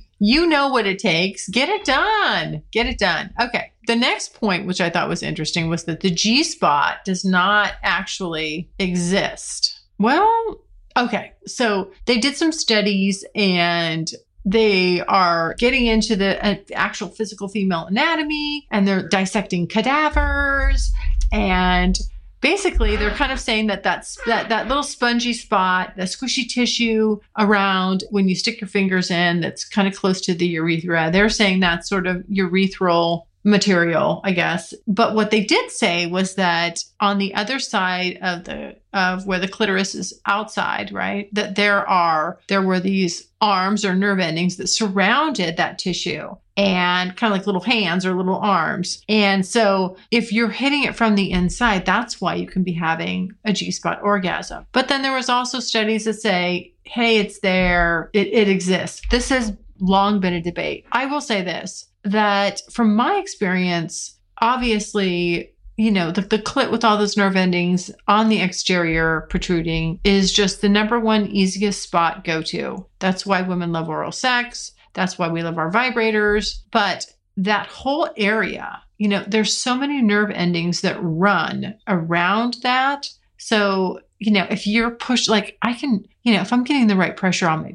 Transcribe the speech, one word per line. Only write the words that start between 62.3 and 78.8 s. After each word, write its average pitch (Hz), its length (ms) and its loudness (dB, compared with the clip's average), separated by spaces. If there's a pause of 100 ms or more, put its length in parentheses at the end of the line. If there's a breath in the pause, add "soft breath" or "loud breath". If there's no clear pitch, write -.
from 220 240 2
my 269 220 2
experience, 180 1040 -2 (220)
obviously, 202 1120 0 (240)
you 220 140 2
know, 175 200 0
the, 190 80 0
the 208 200 0
clit 247 320 -2
with 226 120 -2
all 214 140 4
those 208 180 0
nerve 196 220 2
endings 180 520 0 (200)
on 214 180 4
the 208 140 2
exterior 165 880 0
protruding 165 760 -2
is 196 300 4
just 196 260 0
the 208 80 0
number 214 320 2
one 220 280 2
easiest 196 540 0
spot 170 440 -2
go 160 160 -2
to. 139 440 -8 (140)
That's 185 260 -2
why 190 180 0
women 175 280 -2
love 165 160 -4
oral 156 240 -6
sex. 240 600 -4 (260 soft breath)
That's 185 180 -2
why 170 120 -2
we 165 140 -2
love 165 140 -4
our 160 140 -2
vibrators. 214 880 0 (120)
But 202 340 0 (320)
that 202 300 0
whole 294 500 -2
area, 208 640 -2 (160)